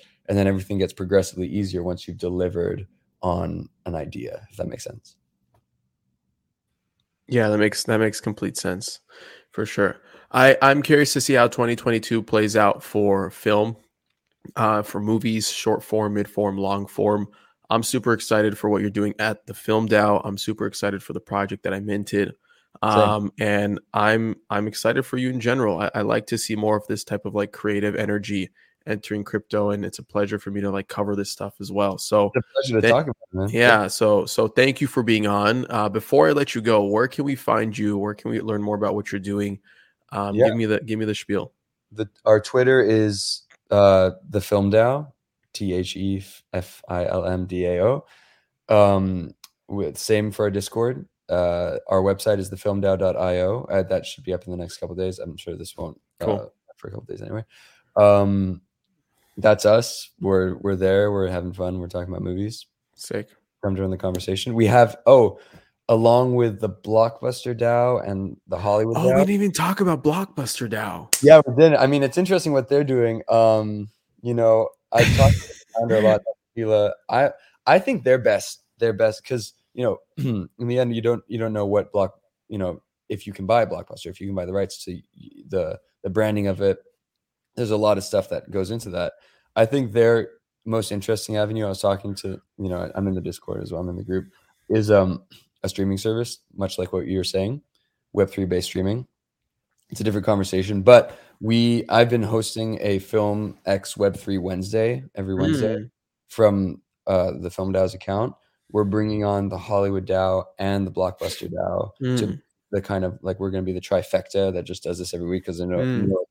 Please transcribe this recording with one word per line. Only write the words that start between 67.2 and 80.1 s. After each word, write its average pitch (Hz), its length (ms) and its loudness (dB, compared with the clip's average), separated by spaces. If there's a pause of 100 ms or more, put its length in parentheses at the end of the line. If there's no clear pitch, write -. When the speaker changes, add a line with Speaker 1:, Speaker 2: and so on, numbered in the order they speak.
Speaker 1:
dao 120 500 2
and 95 280 -6 (120)
the 85 100 -4
Hollywood 107 380 0
Speaker 2:
Oh, 127 160 2
we - 0 -
Speaker 1:
dao. 131 140 4
Speaker 2:
didn't 196 80 0
even 196 180 0
talk 180 280 -2
about 170 240 0
Blockbuster 151 640 -4
dao. 101 440 -8 (100)
Speaker 1:
Yeah, 151 240 12
we 123 80 -4
didn't. 151 240 6
I 127 80 4
mean, 143 160 2
it's 139 160 -2
interesting 180 340 2
what 135 160 0
they're 143 160 2
doing. 117 440 0
Um, 110 600 4 (340)
you 120 120 -4
know, 113 340 4 (240)
I 117 120 6
talked 120 380 6
to - 60 -18
the - 60 -20 (240)
founder 117 180 0
a 107 40 4
lot 107 140 6
Speaker 2:
<laughs> 104 60 0
Speaker 1:
about - 160 -10 (120)
tequila. 107 460 2 (140)
I, 131 220 2 (360)
I 156 120 6
think 196 260 -2
they're 127 140 4
best. 110 440 0 (160)
They're 113 140 2
best 110 320 0
'cause, 120 300 -8 (200)
you 127 100 -4
know, 110 140 -2 (100)
<clears throat> 113 500 -6